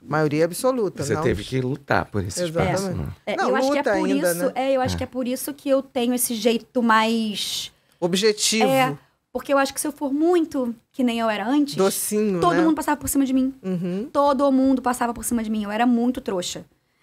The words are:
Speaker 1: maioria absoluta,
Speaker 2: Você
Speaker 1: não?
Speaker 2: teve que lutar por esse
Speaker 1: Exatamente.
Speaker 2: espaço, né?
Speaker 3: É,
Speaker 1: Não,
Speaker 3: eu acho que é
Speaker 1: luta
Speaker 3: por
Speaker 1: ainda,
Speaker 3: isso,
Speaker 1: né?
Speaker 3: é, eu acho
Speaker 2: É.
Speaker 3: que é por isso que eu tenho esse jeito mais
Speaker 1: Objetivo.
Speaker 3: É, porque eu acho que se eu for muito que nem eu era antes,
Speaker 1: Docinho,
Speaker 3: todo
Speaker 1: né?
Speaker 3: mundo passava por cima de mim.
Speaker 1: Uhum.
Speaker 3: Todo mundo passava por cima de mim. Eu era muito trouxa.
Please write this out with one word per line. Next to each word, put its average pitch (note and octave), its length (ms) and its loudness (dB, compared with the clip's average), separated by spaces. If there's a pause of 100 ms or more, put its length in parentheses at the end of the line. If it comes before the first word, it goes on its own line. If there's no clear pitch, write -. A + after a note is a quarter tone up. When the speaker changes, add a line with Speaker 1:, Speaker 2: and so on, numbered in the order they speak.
Speaker 1:
maioria D3+ 400 0
absoluta, F#3+ 580 -2
Speaker 2:
Você A2+ 120 -2
Speaker 1:
não? - 80 -2
Speaker 2:
teve G#2+ 200 0
que C3 180 -4
lutar B2 440 -2
por G#2 180 -4
esse G2 200 -6
Speaker 1:
Exatamente. E3 320 0
Speaker 2:
espaço, F#3 220 -4
né? C#2 100 -4 (180)
Speaker 3:
É, G#3 120 -4
Speaker 1:
Não, F4+ 120 0
Speaker 3:
eu - 60 2
acho C4+ 160 0
que C#4+ 60 0
é C#4+ 40 0
Speaker 1:
luta C4 160 0
Speaker 3:
por - 100 0
Speaker 1:
ainda, C#4+ 260 2
Speaker 3:
isso, F3 140 -2
Speaker 1:
né? B3 80 -2
Speaker 3:
é, C4 180 0
eu B3+ 80 2
acho B3+ 140 -2
Speaker 2:
É. - 20 -4
Speaker 3:
que C4 80 -6
é - 20 -6
por B3 200 -6
isso C4 260 -6
que - 160 -8
eu C4+ 120 4
tenho B3 320 -2
esse B3 220 -2
jeito A3+ 480 0
mais A3 880 0 (280)
Speaker 1:
Objetivo. G#3 680 2
Speaker 3:
É, C4 300 2 (340)
porque B3+ 220 -4
eu C#4 40 4
acho C#4 160 0
que - 60 -8
se - 80 -4
eu D4+ 60 -2
for C#4+ 200 -6
muito D4+ 600 2 (160)
que - 120 -4
nem A#3 160 0
eu A3+ 100 0
era G#3 180 -2
antes, C#4+ 280 2
Speaker 1:
Docinho, G3+ 680 0
Speaker 3:
todo E4+ 160 2
Speaker 1:
né? F4 60 4
Speaker 3:
mundo D#4+ 120 4
passava D4+ 240 -2
por C#4 80 -8
cima C#4 180 2
de C4 80 -2
mim. C4 200 0 (100)
Speaker 1:
Uhum. F#3 480 -4
Speaker 3:
Todo C#4+ 400 2
mundo C4 300 4
passava A#3+ 320 -2
por A3+ 100 -12
cima A#3 180 -2
de A3 80 -4
mim. G#3+ 140 -2
Eu G3+ 80 -6
era A3 160 0
muito B3 320 2
trouxa. F#3 460 -6 (380)